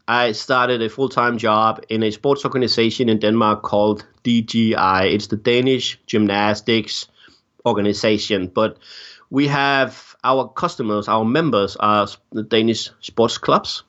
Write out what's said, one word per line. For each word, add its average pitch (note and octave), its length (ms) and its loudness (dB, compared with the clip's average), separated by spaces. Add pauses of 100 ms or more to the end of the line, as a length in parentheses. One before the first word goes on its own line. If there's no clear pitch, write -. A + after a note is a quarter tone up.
I A#2+ 240 2
started B2 480 0
a A2 80 -2
full-time A#2+ 480 0
job A2 540 0
in A2 120 0
a A2 80 0
sports C#3 360 -2
organization A#2 640 0
in A2 80 2
Denmark G#2+ 440 2
called G#2 440 0 (160)
D A#2+ 180 2
G A2+ 340 0
I. F#2+ 300 2
It's G2 220 0
the G#2 100 -6
Danish B2 720 0
Gymnastics G#2+ 1000 0 (600)
Organization, G#2 800 0
but A2 320 -2 (500)
we C#3+ 200 0
have C#3 760 0
our C3 240 0
customers, G#2+ 580 -4
our A2 200 2
members A2+ 500 0
are G#2+ 280 2
s-, - 120 -10 (160)
the A2 100 -4
Danish A2 460 0 (120)
sports - 360 -2
clubs. - 520 -2